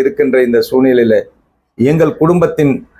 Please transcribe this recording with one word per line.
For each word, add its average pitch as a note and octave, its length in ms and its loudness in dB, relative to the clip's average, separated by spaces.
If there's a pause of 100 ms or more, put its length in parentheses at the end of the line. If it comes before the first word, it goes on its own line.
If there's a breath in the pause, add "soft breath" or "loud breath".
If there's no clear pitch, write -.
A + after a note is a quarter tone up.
இருக்கின்ற C3+ 340 -2 (100)
இந்த A#2+ 120 0 (100)
சூழ்நிலையில, B2+ 460 2 (640)
எங்கள் D#3 420 0
குடும்பத்தின் D#3+ 520 0 (280 loud breath)